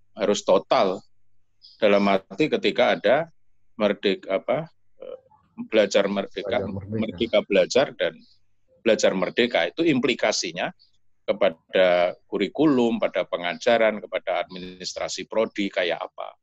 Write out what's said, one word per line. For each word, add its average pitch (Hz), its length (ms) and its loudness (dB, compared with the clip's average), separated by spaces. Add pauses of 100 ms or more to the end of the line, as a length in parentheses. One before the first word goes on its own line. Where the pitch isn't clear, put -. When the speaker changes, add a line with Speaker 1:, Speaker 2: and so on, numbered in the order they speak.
(140)
Speaker 1:
harus 101 320 0
total. 107 560 2 (800)
Dalam 101 240 4
arti 98 400 0
ketika 110 480 2
ada 127 320 2 (480)
merdek-, 101 560 0
apa, 127 400 -2 (320)
eh, - 160 -14 (480)
belajar 104 400 2
merdeka, 98 560 -4
Speaker 2:
Belajar 95 80 -8
merdeka. 98 320 -8
Speaker 1:
merdeka 110 400 0
belajar 104 440 2 (120)
dan 82 160 -2 (720)
belajar 104 320 4
merdeka 92 480 -2
itu 160 160 -4
implikasinya 120 880 -2 (560)
kepada 92 880 2 (160)
kurikulum, 117 720 0
pada 92 240 -2
pengajaran, 107 720 0
kepada 87 480 -4
administrasi 92 800 -10
prodi 104 440 -2
kayak 87 280 -2
apa. - 440 -14